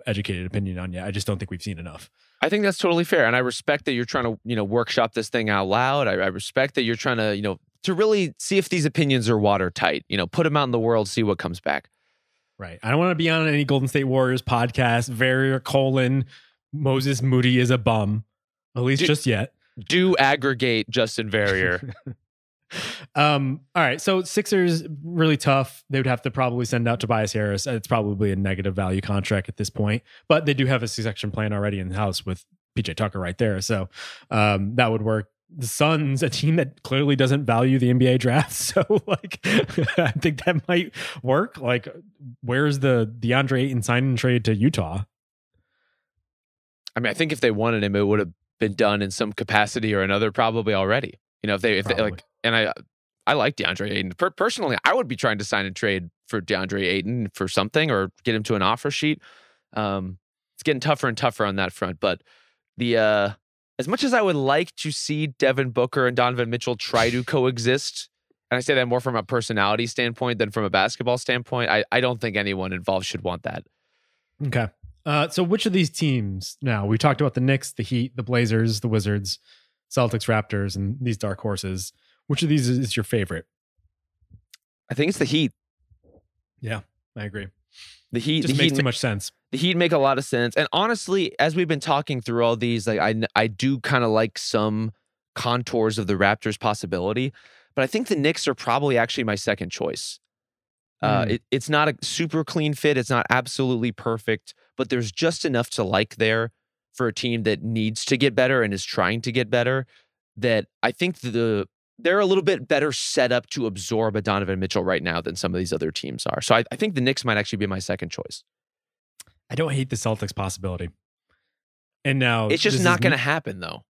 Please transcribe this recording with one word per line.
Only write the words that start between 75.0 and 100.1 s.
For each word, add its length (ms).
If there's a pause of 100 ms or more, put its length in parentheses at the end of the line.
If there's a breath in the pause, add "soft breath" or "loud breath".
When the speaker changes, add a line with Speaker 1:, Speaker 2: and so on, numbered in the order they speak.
Speaker 1:
Uh, 240
so 140
which 240
of 80
these 160
teams 720
now? 240
We 100
talked 240
about 140
the 80
Knicks, 300
the 100
Heat, 340
the 60
Blazers, 580
the 80
Wizards. 500 (560 soft breath)
Celtics, 320
Raptors, 500
and 240
these 160
dark 240
horses, 520 (340)
which 160
of 60
these 200
is, 100
is 180
your 80
favorite? 420 (1400)
Speaker 2:
I 40
think 140
it's 100
the 60
Heat. 280 (1080)
Speaker 1:
Yeah, 200 (360)
I 80
agree. 240 (640 loud breath)
Speaker 2:
The 80
Heat, 220
Speaker 1:
Just 120
Speaker 2:
the 40
Speaker 1:
makes 140
Speaker 2:
Heat 40
Speaker 1:
too 60
Speaker 2:
ma-, 60
Speaker 1:
much 100
sense. 340 (180)
Speaker 2:
the 80
Heat 180
make 160
a 60
lot 200
of 60
sense. 320
And 160
honestly, 680
as 180
we've 120
been 120
talking 400
through 240
all 120
these, 300
like, 140
I, 140 (200)
I 140
do 320
kinda 280
like 300
some 540 (420)
contours 640
of 80
the 80
Raptors' 460
possibility, 720 (420 soft breath)
but 80
I 60
think 200
the 80
Knicks 300
are 80
probably 420
actually 280
my 100
second 360
choice. 500 (840)